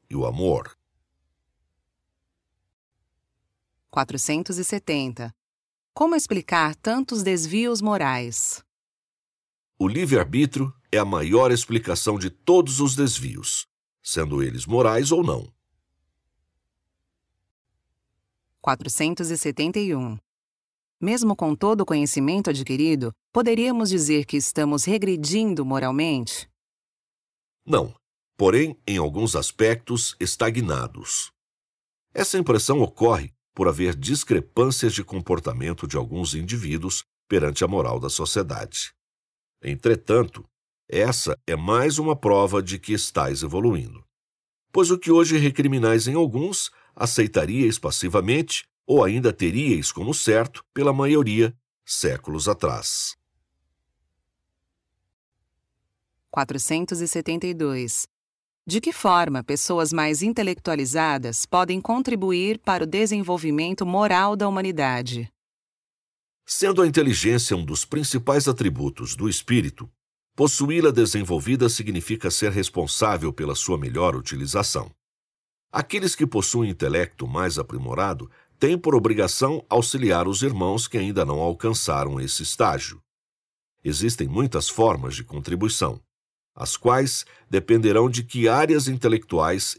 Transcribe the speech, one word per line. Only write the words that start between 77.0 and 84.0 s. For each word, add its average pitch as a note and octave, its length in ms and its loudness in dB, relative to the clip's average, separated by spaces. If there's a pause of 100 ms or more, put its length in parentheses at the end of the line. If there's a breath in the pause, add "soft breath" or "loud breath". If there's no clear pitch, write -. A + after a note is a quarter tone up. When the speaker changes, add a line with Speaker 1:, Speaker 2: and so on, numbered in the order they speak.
Speaker 1:
mais D#2 320 -2
aprimorado C2 720 -6 (260 soft breath)
têm E3 200 2
por D#3+ 180 2
obrigação A2+ 720 2
auxiliar A2 580 2
os F#2+ 160 -2
irmãos G#2 460 0
que - 100 -4
ainda F#2+ 280 0
não D2 160 -2
alcançaram E2 760 -2
esse C2+ 260 -4
estágio. - 600 -2 (800)
Existem D#2+ 420 -2